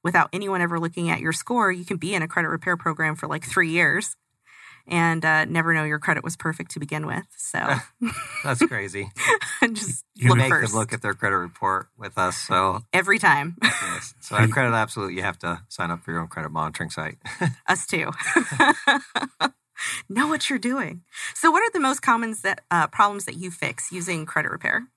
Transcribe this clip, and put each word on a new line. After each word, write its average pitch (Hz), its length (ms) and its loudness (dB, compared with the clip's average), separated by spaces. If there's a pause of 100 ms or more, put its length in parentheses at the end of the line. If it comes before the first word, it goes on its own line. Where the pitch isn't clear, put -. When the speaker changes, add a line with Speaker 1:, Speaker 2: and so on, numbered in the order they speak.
Speaker 1:
without 170 300 4
anyone 190 280 -2
ever 170 180 0
looking 165 320 -2
at 165 80 -2
your 165 140 -2
score, 220 380 2
you 180 140 -6
can 190 120 -4
be 196 180 -4
in 165 80 0
a 165 40 -4
credit 165 200 0
repair 165 280 -2
program 160 400 -2
for, 156 120 -10
like, 151 180 -6
three 170 240 2
years 170 460 0 (720)
and, 165 360 2
uh, 156 220 4
never 165 300 2
know 156 80 2
your 151 160 -2
credit 151 240 0
was 170 120 -6
perfect 165 360 -6
to - 80 -10
begin 151 260 -6
with. - 200 -6 (120)
So - 220 -6 (500)
Speaker 2:
<laughs> - 340 -10
That's 127 220 2
crazy. 101 460 -6 (260)
Speaker 1:
<laughs> - 360 0
just 214 300 -6 (120)
Speaker 3:
You 123 140 4
Speaker 1:
look 123 100 8
Speaker 2:
make 131 100 4
Speaker 1:
first. 113 220 2
Speaker 2:
them 110 80 0
look 110 140 -2
at 110 100 -6
their 101 100 -2
credit 98 240 0
report 92 580 -2
with 101 220 -10
us. 92 200 0
So 95 420 2 (120)
Speaker 1:
Every 190 280 2
time. 160 400 2
<laughs> - 40 -2
Speaker 2:
yes. - 580 -2
So - 160 -8
our 110 100 6
Credit 120 260 2
Absolute, 104 400 -2
you 92 80 -4
have 92 180 -4
to 85 280 -4
sign 87 240 -4
up 85 120 -6
for 82 80 -10
your 82 100 -2
own 82 60 -6
credit 78 220 -8
monitoring 78 400 -4
site. 78 280 -8 (260)
<laughs> 131 240 -2
Speaker 1:
Us 185 180 0
too. - 300 -4
<laughs> - 1900 0
Know 247 180 2
what 302 220 -2
you're 269 100 0
doing. 240 440 -4 (320)
So 330 160 6
what 359 120 4
are 453 80 0
the 370 80 0
most 269 220 2
common 233 420 2
that, 196 260 -2
uh, 165 180 4
problems 202 380 4
that - 100 -10
you 180 140 -8
fix 143 440 -6
using 170 320 -4
credit - 260 -2
repair? - 460 -2